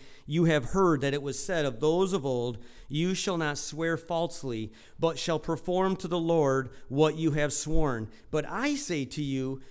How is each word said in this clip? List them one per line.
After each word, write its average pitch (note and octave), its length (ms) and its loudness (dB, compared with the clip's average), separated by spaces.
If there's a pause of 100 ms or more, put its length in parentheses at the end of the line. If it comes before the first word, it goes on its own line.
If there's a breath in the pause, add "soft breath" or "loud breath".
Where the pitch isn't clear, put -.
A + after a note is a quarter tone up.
(260 loud breath)
you D#3+ 200 2
have D3+ 260 4
heard F3 300 4
that C#3 120 0
it C#3+ 80 -2
was C#3 160 -6
said E3+ 260 -2
of A#2+ 160 -2
those F3 320 2
of E3 140 -2
old, B2 320 -2 (320 loud breath)
'You F3 240 0
shall F#3 240 -2
not D3 220 -2
swear E3 380 -4
falsely, E3 760 -4 (260 loud breath)
but E3 220 0
shall E3 180 -2
perform F3+ 600 0
to F3+ 100 -8
the F3 100 -2
Lord D3 540 2 (160 loud breath)
what D3+ 300 2
you D#3+ 140 2
have D3 220 0
sworn.' C#3+ 560 2 (220 loud breath)
But D3+ 160 0
I C4+ 280 -2
say D#3 300 -4
to D3+ 160 -8
you, C3+ 500 -4